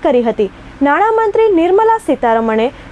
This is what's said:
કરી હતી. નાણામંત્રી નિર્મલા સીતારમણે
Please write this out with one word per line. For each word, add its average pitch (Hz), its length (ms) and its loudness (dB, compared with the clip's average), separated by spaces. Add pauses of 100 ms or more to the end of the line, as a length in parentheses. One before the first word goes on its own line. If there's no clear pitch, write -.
કરી 240 240 2
હતી. 214 240 -2 (360)
નાણામંત્રી 440 680 0
નિર્મલા 403 500 2
સીતારમણે 226 640 0 (240)